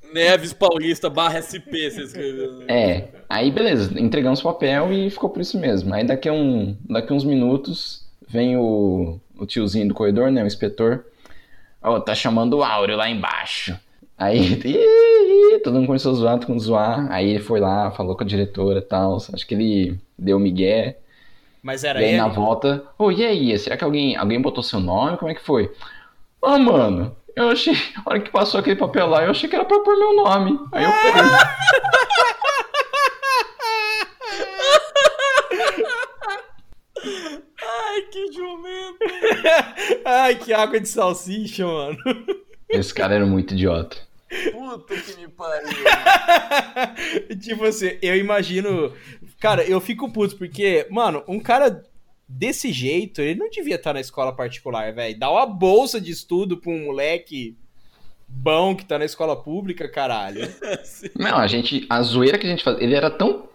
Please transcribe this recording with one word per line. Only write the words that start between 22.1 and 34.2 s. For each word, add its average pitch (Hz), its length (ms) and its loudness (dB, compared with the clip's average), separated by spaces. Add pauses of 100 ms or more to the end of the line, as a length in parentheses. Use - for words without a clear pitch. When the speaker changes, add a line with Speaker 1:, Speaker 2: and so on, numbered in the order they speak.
Speaker 3:
ele? 113 60 4
Speaker 2:
na 110 100 2
volta, 113 560 0 (140)
"Ô, 208 140 2
e 185 120 0
aí, 147 360 2
será 120 180 -4
que 180 60 -4
alguém, 143 340 0
alguém 113 240 0
botou 127 220 -2
seu 110 160 -4
nome? 95 380 0
Como 165 140 -6
é 160 40 -6
que - 80 -16
foi?" 117 280 0 (720)
"Ah, 277 140 4
mano, 123 580 2 (200)
eu 240 140 2
achei, 277 260 2 (280)
a - 60 -6
hora 208 100 2
que 208 120 -8
passou 202 280 2
aquele 196 160 2
papel 185 320 0
lá, 160 160 4
eu 175 80 2
achei - 160 -2
que 339 80 -2
era 370 100 0
pra 403 140 4
pôr 415 180 4
meu 415 180 6
nome." 392 440 4 (120)
Aí 370 120 0
eu 427 80 4
peguei. 440 300 6
<laughs> 523 100 8 (4000)